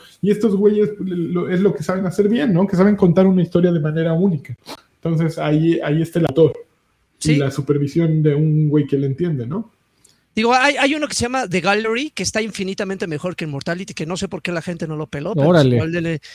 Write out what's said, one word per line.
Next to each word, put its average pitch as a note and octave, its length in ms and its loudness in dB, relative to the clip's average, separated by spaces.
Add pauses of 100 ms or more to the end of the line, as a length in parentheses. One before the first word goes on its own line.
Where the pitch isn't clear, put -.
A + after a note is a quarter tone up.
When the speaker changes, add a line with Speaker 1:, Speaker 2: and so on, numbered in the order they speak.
(240)
Speaker 1:
Y G3 80 2
estos G#3 240 0
güeyes, G#3 420 2
lo, F3 520 -4
es F3+ 100 0
lo G3 160 4
que - 80 -10
saben F#3+ 240 -2
hacer G3+ 220 0
bien, B3 220 2
¿no? F3 140 4
Que F#3+ 100 -2
saben G3 200 4
contar F#3+ 320 4
una F#3 160 4
historia F3 280 2
de E3+ 80 0
manera D#3+ 340 0
única. E3 420 0 (400)
Entonces, E3 420 -2
ahí, D#3 460 2
ahí D#3 180 0
está D#3+ 160 -4
el E3 80 4
autor D#3+ 280 4 (640)
y - 80 -8
Speaker 2:
Sí. D#3 80 4
Speaker 1:
la C#3 160 2
supervisión D3+ 720 0
de D3+ 100 2
un D3+ 360 2
güey C#3+ 180 2
que C#3+ 100 -2
le C#3 80 0
entiende, C3+ 400 -4
¿no? F3+ 260 -8 (640)
Speaker 2:
Digo, A3+ 180 2
hay, C4+ 240 2
hay C4+ 160 2
uno D4+ 140 -2
que - 80 -8
se - 80 -2
llama B3 260 -4
The F3 120 -2
Gallery, G#3+ 500 -2
que - 100 -10
está G#3+ 220 -4
infinitamente F#3+ 640 -6
mejor E3 280 -6
que F3 100 -8
Immortality, E3 500 -8
que E3 100 -8
no F3 120 -6
sé F#3+ 100 -6
por E3+ 160 -10
qué F3+ 80 -6
la E3+ 100 -4
gente E3+ 260 -8
no D#3 80 -8
lo D3+ 120 -8
peló, D3 260 -8
pero C#3+ 160 2
Speaker 3:
Órale. D#3 200 6
Speaker 2:
pues B2 40 4
igual A#2+ 180 0
denle, E3 300 -4 (140)